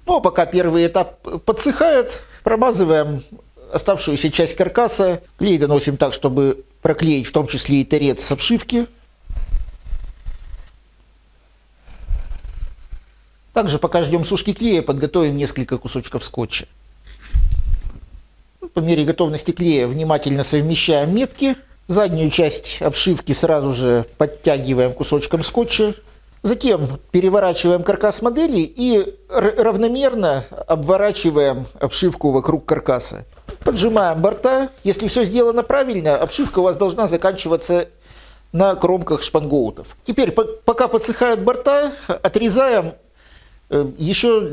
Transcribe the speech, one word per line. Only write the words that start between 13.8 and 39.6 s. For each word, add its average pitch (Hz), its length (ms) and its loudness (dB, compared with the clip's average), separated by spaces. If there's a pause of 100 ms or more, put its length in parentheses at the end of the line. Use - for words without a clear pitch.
ждём 160 200 0
сушки 196 300 -2
клея, 202 280 0
подготовим 147 540 -2
несколько 131 420 -4
кусочков 120 460 -8
скотча. - 440 -6 (2000)
По 175 60 -2
мере 160 240 2
готовности 156 480 -2
клея 151 360 2
внимательно 143 560 -2
совмещаем 156 720 0
метки. 262 440 0 (300)
Заднюю 175 420 2
часть - 520 -2
обшивки 156 520 0
сразу 143 400 0
же 120 320 2 (120)
подтягиваем 131 760 0
кусочком 147 500 -2
скотча. 226 500 0 (500)
Затем 196 560 0 (120)
переворачиваем 180 720 2
каркас 196 380 0
модели 240 400 0
и 220 540 0 (140)
р-, - 280 0
равномерно 226 880 0 (220)
обворачиваем 151 1000 0 (120)
обшивку 151 520 0
вокруг 135 340 0
каркаса. 127 600 -2 (380)
Поджимаем 202 580 2
борта. 262 480 2 (140)
Если 208 240 0
всё 247 160 2
сделано 233 380 2
правильно, 226 540 0
обшивка - 440 -2
у 180 40 4
вас 180 140 2
должна 202 300 0
заканчиваться 170 840 0 (640)
на 185 220 4
кромках 175 460 0
шпангоутов. 139 840 -2